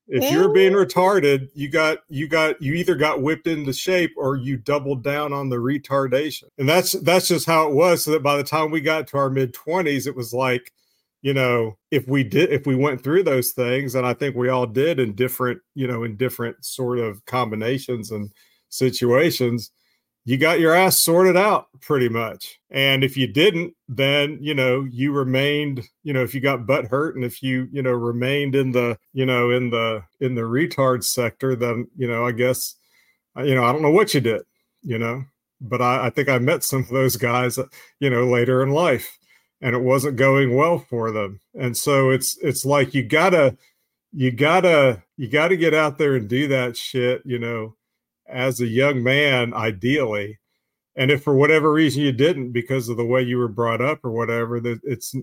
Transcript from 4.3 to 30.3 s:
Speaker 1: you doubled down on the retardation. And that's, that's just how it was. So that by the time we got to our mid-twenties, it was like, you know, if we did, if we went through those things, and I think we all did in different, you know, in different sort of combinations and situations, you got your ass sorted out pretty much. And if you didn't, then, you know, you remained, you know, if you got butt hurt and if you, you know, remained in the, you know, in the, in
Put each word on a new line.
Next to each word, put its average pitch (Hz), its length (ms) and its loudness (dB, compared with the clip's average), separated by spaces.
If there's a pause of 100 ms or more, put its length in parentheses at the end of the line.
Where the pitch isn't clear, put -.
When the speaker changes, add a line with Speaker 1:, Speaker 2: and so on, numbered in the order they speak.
Speaker 1:
you 131 220 -4
doubled 139 440 -4
down 143 300 -4
on 139 160 -4
the 123 80 -2
retardation. 135 880 -2 (140)
And 135 100 0
that's, 175 240 2
that's 180 360 2
just 165 180 0
how 160 200 4
it 151 80 0
was. 170 300 4
So 151 60 -4
that 151 120 2
by 143 140 2
the 143 80 -2
time 156 260 -2
we 156 120 -2
got 156 260 0
to - 80 -6
our 139 140 2
mid-twenties, 135 760 -2
it 135 80 -8
was 117 200 -10
like, 127 380 -2 (500)
you 135 100 0
know, 120 460 0 (120)
if 139 160 -2
we 135 160 0
did, 127 300 2
if 139 140 -2
we 135 80 2
went 135 280 0
through 165 200 2
those 135 300 0
things, 127 420 -2
and 127 120 0
I 123 60 0
think 135 240 -4
we 123 140 0
all 127 160 0
did 131 340 0
in 110 140 -2
different, 123 480 -4 (120)
you 135 120 -4
know, 120 180 -6
in 110 140 -8
different 120 480 -4
sort 123 320 -4
of 110 260 -6
combinations 120 840 -4
and 104 200 -8 (380)
situations, 123 1040 0 (560)
you 127 120 0
got 160 220 0
your 160 140 4
ass 185 280 4
sorted 175 340 4
out 196 300 2 (140)
pretty 127 280 0
much. 110 500 -6 (120)
And 135 340 2
if 135 120 -2
you 135 100 0
didn't, 165 480 0 (140)
then, 143 520 0
you 151 140 -4
know, 131 360 0
you 131 220 -2
remained, 139 760 -2 (160)
you 151 120 -6
know, 131 80 0
if 120 120 -6
you 139 60 -4
got 131 260 -2
butt 131 200 0
hurt 143 280 -4
and 127 100 -6
if - 180 -10
you, 127 300 -4
you 139 100 -6
know, 127 100 0
remained 123 600 -2
in 131 180 0
the, 120 260 0 (140)
you 135 140 -2
know, 123 240 2
in 123 200 0
the, 113 320 -2 (180)
in 131 140 -2